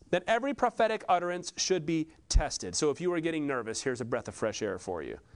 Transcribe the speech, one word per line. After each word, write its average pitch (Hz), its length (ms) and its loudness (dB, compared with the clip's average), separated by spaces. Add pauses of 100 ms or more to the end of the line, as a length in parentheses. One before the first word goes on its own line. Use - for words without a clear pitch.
that 180 180 2
every 233 280 2
prophetic 220 520 2
utterance 175 480 0
should 175 300 0
be 160 220 0 (220)
tested. - 460 2
So 151 140 2
if 135 100 -2
you 180 140 0
are 175 60 0
getting 160 260 -2
nervous, 117 380 -2
here's 123 180 -2
a 120 40 -4
breath 117 220 -4
of 104 60 -10
fresh 110 300 -2
air 95 160 -2
for 85 240 -6
you. 55 160 -8 (160)